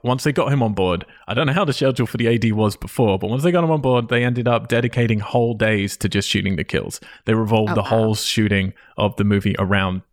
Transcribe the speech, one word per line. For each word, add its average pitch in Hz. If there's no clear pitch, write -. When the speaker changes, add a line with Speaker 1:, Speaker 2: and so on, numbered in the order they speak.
Speaker 1:
once 123
they 151
got 139
him 139
on 107
board, 92
I 90
don't 143
know 135
how 190
the 143
schedule 127
for -
the 117
A 117
D 110
was 107
before, 104
but 101
once 127
they 175
got 175
him 160
on 156
board, 123
they 120
ended 123
up 120
dedicating 117
whole 117
days 107
to -
just 98
shooting 95
the -
kills. -
They 113
revolved 110
Speaker 2:
Oh, -
Speaker 1:
the 104
Speaker 2:
wow. 98
Speaker 1:
whole 110
shooting 104
of 104
the -
movie 101
around 95